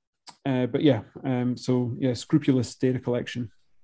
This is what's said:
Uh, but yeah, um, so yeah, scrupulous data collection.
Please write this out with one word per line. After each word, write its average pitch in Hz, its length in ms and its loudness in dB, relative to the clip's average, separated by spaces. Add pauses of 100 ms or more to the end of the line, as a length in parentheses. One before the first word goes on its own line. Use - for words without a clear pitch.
(460)
Uh, 127 200 0
but 123 160 0
yeah, 123 200 4 (220)
um, 123 320 -2
so 123 420 0
yeah, 127 160 0
scrupulous 131 640 0
data 127 240 0
collection. 120 520 -4 (320)